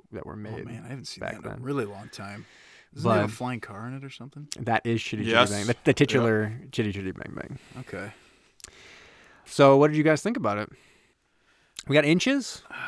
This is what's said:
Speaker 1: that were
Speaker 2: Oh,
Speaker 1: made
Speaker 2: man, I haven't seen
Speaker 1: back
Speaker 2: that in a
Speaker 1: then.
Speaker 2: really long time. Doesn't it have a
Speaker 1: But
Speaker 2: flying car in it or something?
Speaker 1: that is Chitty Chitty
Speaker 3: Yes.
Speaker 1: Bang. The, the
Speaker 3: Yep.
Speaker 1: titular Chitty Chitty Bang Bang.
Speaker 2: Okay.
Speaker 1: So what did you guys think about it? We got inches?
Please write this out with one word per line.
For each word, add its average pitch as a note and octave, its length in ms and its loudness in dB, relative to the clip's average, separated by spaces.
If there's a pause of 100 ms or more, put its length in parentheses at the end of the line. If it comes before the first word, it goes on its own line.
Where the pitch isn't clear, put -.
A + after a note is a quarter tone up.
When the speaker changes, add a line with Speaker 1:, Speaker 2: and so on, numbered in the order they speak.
(120)
Speaker 1:
that - 140 -12
were - 80 -12
Speaker 2:
Oh, G#2 40 -14
Speaker 1:
made G#2+ 280 -12
Speaker 2:
man, - 180 -14
I - 60 -14
haven't C3 180 -12
seen - 140 -14
Speaker 1:
back - 120 -6
Speaker 2:
that A2 80 -16
in - 40 -12
a A2+ 100 -10
Speaker 1:
then. A#2+ 80 -12
Speaker 2:
really C3 220 -4
long G2+ 240 -12
time. G2+ 360 -14 (500)
Doesn't A#2 160 0
it - 40 4
have G#2 100 4
a - 20 -2
Speaker 1:
But G#2+ 60 -8
Speaker 2:
flying B2 260 -6
car G#2 280 -14
in B2+ 60 -12
it C3+ 120 -14
or C3+ 40 -16
something? C3 380 -18 (120)
Speaker 1:
that A2+ 260 0
is A#2 160 0
Chitty G#2+ 220 -4
Chitty A2+ 120 0
Speaker 3:
Yes. A#2 160 6
Speaker 1:
Bang. G2+ 160 -2
The, A#2+ 60 4 (100)
the D3+ 80 4
Speaker 3:
Yep. - 60 4
Speaker 1:
titular A#2 640 4 (100)
Chitty G#2+ 220 -2
Chitty F#2+ 180 -6
Bang - 240 -12
Bang. - 240 -12 (220)
Speaker 2:
Okay. G2+ 300 -12 (1300)
Speaker 1:
So C#3 320 8
what D3 120 8
did D3+ 80 -2
you D3+ 60 4
guys D3+ 180 4
think A#3 160 -2
about G#2+ 200 -2
it? G#2 120 -6 (1160)
We C3+ 60 0
got D3 120 6
inches? A#3 580 0 (240)